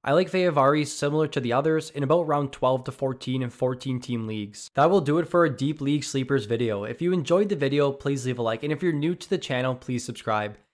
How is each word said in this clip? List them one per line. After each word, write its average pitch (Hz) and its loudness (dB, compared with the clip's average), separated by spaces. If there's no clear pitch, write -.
I 135 0
like 180 4
Fehervary 151 4
similar 151 0
to 147 -2
the 117 -2
others 156 2
in 143 -4
about 156 2
round 143 0
twelve 131 0
to 131 -8
fourteen 131 -4
in 120 -4
fourteen 127 -4
team 117 -6
leagues. 104 -8
That 147 4
will 190 4
do 147 2
it 170 0
for 175 4
a 139 0
deep 147 -2
league 139 0
sleepers 135 0
video. 110 -2
If 120 -8
you 175 0
enjoyed 185 2
the 196 0
video, 143 2
please 139 -4
leave 127 -2
a 120 -2
like, 113 0
and 147 -2
if 151 -4
you're 170 2
new 156 0
to - -16
the 190 0
channel, 127 -2
please 123 -6
subscribe. 107 -4